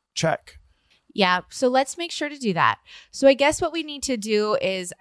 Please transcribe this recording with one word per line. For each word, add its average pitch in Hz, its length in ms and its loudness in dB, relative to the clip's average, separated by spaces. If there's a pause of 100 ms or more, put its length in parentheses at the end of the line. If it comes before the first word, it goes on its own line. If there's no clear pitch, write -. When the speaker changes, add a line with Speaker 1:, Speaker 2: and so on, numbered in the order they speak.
(140)
Speaker 1:
"Check." - 460 -4 (540)
Speaker 2:
Yeah. 180 360 2
So 254 200 0
let's 262 280 0
make 339 140 -8
sure 294 180 -6
to 294 80 -14
do 226 160 -2
that. 127 260 2 (320)
So - 160 2
I 277 60 8
guess 277 280 0
what 330 100 0
we 330 100 -4
need 294 220 -10
to 254 140 -2
do 208 440 0
is, 190 400 -4